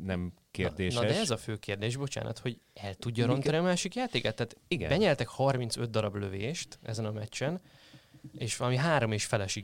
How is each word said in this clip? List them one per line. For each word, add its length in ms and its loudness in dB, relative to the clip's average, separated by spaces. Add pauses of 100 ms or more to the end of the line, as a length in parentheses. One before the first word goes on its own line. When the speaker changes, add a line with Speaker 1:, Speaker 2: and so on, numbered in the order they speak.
Speaker 1:
nem 280 -2 (180)
kérdéses. 440 0
Speaker 2:
Na, 60 2
na 120 2
de 60 2
ez 120 0
a 60 2
fő 200 -6
kérdés, 400 -4
bocsánat, 420 -4
hogy 220 -6 (140)
el 200 -8
tudja 320 0
Speaker 1:
Mik- 80 4
Speaker 2:
rontani 220 2
a 60 2
másik 320 2
játékát? 400 0
Tehát 220 -4 (120)
Speaker 1:
Igen. 200 0
Speaker 2:
benyeltek 400 4
harmincöt 640 0
darab 240 2
lövést 680 -4
ezen 220 -4
a 80 -2
meccsen, 480 -4 (800)
és 180 -2
valami 200 2
három 360 4
és 120 0
feles 400 0